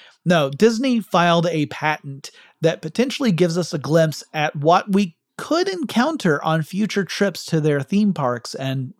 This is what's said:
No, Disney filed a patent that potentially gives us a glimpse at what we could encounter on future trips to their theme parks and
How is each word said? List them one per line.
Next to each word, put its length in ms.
No, 260
Disney 500
filed 460
a 200
patent 640
that 220
potentially 480
gives 260
us 160
a 60
glimpse 460
at 220
what 360
we 240
could 320
encounter 760
on 200
future 420
trips 420
to 140
their 200
theme 320
parks 440
and 440